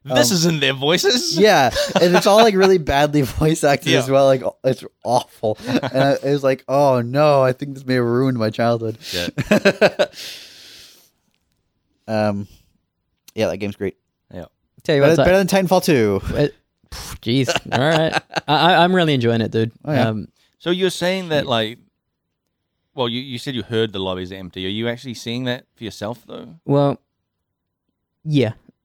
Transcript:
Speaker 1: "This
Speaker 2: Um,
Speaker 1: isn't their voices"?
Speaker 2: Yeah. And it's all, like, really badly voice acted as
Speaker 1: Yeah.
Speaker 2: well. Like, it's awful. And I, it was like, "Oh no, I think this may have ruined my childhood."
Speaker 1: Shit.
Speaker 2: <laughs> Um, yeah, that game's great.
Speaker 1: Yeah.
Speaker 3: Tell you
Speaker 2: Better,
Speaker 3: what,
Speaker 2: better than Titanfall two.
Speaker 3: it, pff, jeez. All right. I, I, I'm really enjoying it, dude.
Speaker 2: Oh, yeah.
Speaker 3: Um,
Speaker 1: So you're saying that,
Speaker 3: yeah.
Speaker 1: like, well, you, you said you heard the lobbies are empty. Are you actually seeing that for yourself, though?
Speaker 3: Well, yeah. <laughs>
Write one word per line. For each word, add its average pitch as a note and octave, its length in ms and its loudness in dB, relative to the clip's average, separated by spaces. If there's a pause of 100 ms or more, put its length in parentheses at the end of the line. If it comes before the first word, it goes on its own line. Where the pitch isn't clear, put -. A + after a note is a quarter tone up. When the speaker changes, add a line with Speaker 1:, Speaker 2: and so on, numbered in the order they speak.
Speaker 1:
"This C#3 260 2
Speaker 2:
Um, G#3+ 60 2
Speaker 1:
isn't E3 240 0
their C3+ 140 0
voices"? E3+ 640 0
Speaker 2:
Yeah. F3 320 4 (300)
And F3 160 4
it's G3 100 2
all, G3+ 120 6
like, A3+ 160 6
really F#3+ 240 4
badly D3 440 0
voice D#3 420 0
acted C#3+ 300 2
as C3+ 120 0
Speaker 1:
Yeah. C3+ 80 -2
Speaker 2:
well. C3+ 120 6
Like, C3+ 160 2 (220)
it's C3 180 -2 (220)
awful. A2+ 600 -2
And - 160 -2 (160)
I, C#3 140 2
it B2+ 120 -4
was C#3 200 -2
like, C3 240 0
"Oh C3+ 340 2
no, C#3 400 2
I C3 100 2
think C#3 220 -10
this C3+ 120 -18
may B2+ 80 0
have B2 100 2
ruined B2 340 0
my A2 120 0
childhood." A2+ 520 -2
Speaker 1:
Shit. F2 320 -6 (160)
Speaker 2:
<laughs> - 640 2 (1900)
Um, G#2+ 400 -2 (840)
yeah, A2 140 -2
that F2 100 -4
game's G2+ 180 -8
great. G2 200 -8 (360)
Speaker 1:
Yeah. F2+ 140 -16 (360)
Speaker 3:
Tell D#3 140 0
you C#3 60 4
Speaker 2:
Better, D#3 140 6
Speaker 3:
what, D3+ 80 2
Speaker 2:
better F#3 180 4
than F#3+ 40 0
Titanfall F#3 380 0
two. G#2+ 360 2 (140)
Speaker 3:
it, D3 200 -2 (360)
pff, - 300 -14
jeez. B2 280 -2 (240)
All A#2+ 160 0
right. D#3+ 340 0 (260)
I, D3+ 260 2
I, E3 100 4
I'm F#3 100 2
really E3 200 2
enjoying A#2 260 0
it, A2 100 -2
dude. A2+ 220 -2 (120)
Speaker 2:
Oh, D3+ 80 -4
yeah. B2 160 0
Speaker 3:
Um, A2 200 -6 (300)
Speaker 1:
So - 120 -4
you're F3+ 200 0
saying F3+ 400 -4
that, D3 140 0
Speaker 3:
yeah. - 60 -8
Speaker 1:
like, A2+ 280 -2 (1160)
well, B2 140 -2
you, A#2+ 120 -4
you C3 180 -10
said C3+ 160 -8
you A#2 80 -4
heard A2+ 300 -2
the G2 80 -8
lobbies F#2 320 -6
are F#2+ 40 -12
empty. F#2 300 -10
Are F#2+ 40 -4
you A2 180 -4
actually A#2+ 260 -8
seeing A#2+ 300 -8
that B2+ 220 -6 (100)
for - 80 -14
yourself, G#2+ 420 -10
though? - 380 -16
Speaker 3:
Well, C#3+ 360 0 (1200)
yeah. C3+ 340 0
<laughs> - 40 -20 (220)